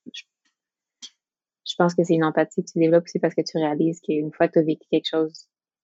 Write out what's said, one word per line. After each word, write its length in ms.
je, 80
je 100
pense 180
que 100
c'est 100
une 100
empathie 400
que 80
tu 60
développes 260
aussi 140
parce 160
que 80
tu 160
réalises 420
qu'une 320
fois 160
que 60
t'as 80
vécu 280
quelque 200
chose, 380